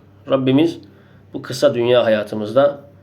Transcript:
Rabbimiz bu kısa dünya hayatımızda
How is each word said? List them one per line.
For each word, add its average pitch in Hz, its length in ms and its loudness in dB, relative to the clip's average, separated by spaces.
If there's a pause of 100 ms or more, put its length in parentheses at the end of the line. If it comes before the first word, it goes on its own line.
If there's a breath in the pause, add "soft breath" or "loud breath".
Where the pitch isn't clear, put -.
(300)
Rabbimiz 135 500 0 (540 loud breath)
bu - 80 -12
kısa 127 320 0
dünya 120 320 2
hayatımızda 110 760 0 (220 soft breath)